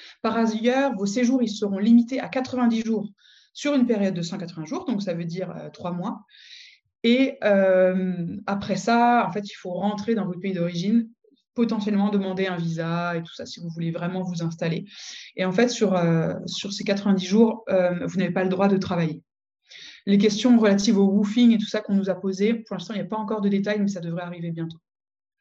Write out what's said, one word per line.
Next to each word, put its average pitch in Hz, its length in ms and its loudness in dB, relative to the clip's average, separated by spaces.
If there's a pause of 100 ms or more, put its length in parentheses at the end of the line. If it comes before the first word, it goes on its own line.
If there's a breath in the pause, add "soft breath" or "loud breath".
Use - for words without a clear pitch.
(220 loud breath)
Par 220 160 -2
ailleurs, 226 580 0
vos 196 100 -4
séjours, 247 380 0
ils 202 60 -2
seront 196 300 -4
limités 233 420 4
à - 80 -8
quatre-vingt-dix 240 560 0
jours 220 240 -2 (420 soft breath)
sur 294 240 -2
une 240 100 4
période 202 280 0
de 170 80 -4
cent 170 160 -6
quatre-vingts 165 280 -10
jours, 349 200 -8
donc 208 160 -2
ça 190 120 -4
veut 170 120 -6
dire, 170 260 -6
euh, 151 180 -12
trois 175 220 -10
mois. 180 300 -6 (840 loud breath)
Et, 254 380 2
euh, 185 960 2 (100)
après 202 300 -4
ça, 240 500 4
en 170 60 -6
fait, 202 140 -6
il - 80 -14
faut 180 180 -10
rentrer 208 420 -2
dans 190 100 -2
votre 175 140 -6
pays 190 140 -4
d'origine, 180 560 0 (440)
potentiellement 208 560 0
demander 190 380 0
un 180 80 -2
visa 170 600 -2
et 165 40 -4
tout 170 140 -14
ça, - 100 -12
si - 140 -16
vous 170 80 -10
voulez 165 240 -6
vraiment 180 320 -4
vous 175 180 -6
installer. 165 440 -4 (500 loud breath)
Et 185 80 -2
en 185 80 0
fait, 233 160 4
sur, 196 300 0
euh, 165 360 2 (120)
sur - 260 -8
ces - 140 -8
quatre-vingt-dix 196 400 2
jours, 220 420 4
euh, 175 400 0
vous 175 100 -6
n'avez 175 140 0
pas 185 120 0
le 185 60 0
droit 190 200 2
de 190 80 4
travailler. 170 440 -2 (840 loud breath)
Les 202 120 4
questions 220 400 4
relatives 202 400 4
au 196 80 6
woofing 220 460 4
et 220 60 6
tout - 100 -2
ça 214 140 -4
qu'on 208 120 -4
nous 190 160 2
a 180 60 0
posées, 196 380 0
pour 226 220 -6
l'instant, 175 180 -10
il 190 80 -4
n'y 170 40 -4
a - 40 -14
pas 214 80 -4
encore 214 240 -4
de 202 80 2
détails, 202 300 0
mais 202 80 2
ça 185 120 -4
devrait 170 240 -6
arriver 175 280 -8
bientôt. 165 260 -8 (640)